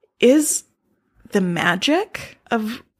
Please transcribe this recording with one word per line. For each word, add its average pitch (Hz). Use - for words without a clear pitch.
is 294
the 202
magic 185
of 220